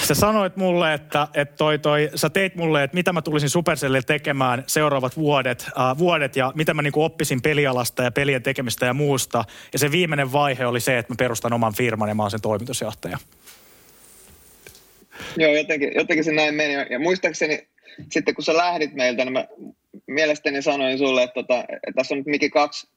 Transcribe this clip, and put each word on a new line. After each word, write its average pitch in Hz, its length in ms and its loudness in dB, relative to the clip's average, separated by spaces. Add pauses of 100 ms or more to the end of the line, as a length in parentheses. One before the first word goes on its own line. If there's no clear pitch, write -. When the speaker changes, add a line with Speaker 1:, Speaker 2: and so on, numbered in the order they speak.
Speaker 1:
Sä 151 100 2
sanoit 202 420 2
mulle, 175 380 2
että, 147 400 -2
että 143 220 -2
toi, 151 220 2
toi, 151 360 2
sä 160 160 0
teit 190 260 0
mulle, 156 260 2
että 139 120 -2
mitä 180 180 0
mä 165 100 0
tulisin 147 280 0
Supercellille 143 520 2
tekemään 135 640 0
seuraavat 139 500 0
vuodet, 139 500 0 (140)
äh, 131 180 2
vuodet 160 380 2
ja 131 180 2
mitä 156 200 0
mä 151 80 -2
niinku 147 220 2
oppisin 147 380 -2
pelialasta 135 600 0
ja 120 80 2
pelien 139 320 0
tekemistä 127 440 -2
ja 123 80 2
muusta. 135 500 0 (280)
Ja 127 60 -2
se 143 120 2
viimeinen 147 420 0
vaihe 135 340 0
oli 120 140 0
se, 127 180 2
että 113 140 -4
mä 117 60 -6
perustan 117 340 -2
oman 117 220 2
firman 110 340 0
ja 107 60 -2
mä 107 80 0
oon 104 80 0
sen 107 100 -6
toimitusjohtaja. 110 800 -4 (2250)
Speaker 2:
Joo, 156 180 4
jotenkin, 151 400 -2
jotenkin 156 300 0
se 160 80 -2
näin 151 220 2
meni. 151 200 -2 (160)
Ja 123 80 -4
muistaakseni 165 680 -2 (420)
sitten, 151 240 0
kun 151 100 -10
sä 160 120 2
lähdit 170 380 0
meiltä, 127 300 0
niin 127 80 -6
mä 127 120 -2 (600)
mielestäni 147 560 0
sanoin 139 360 0
sulle, 131 240 2
että, 127 120 -2
tota, 123 240 0
että - 380 -10
tässä 131 180 0
on 139 40 -2
nyt, 139 80 -8
Miki, 147 240 0
kaksi, - 460 0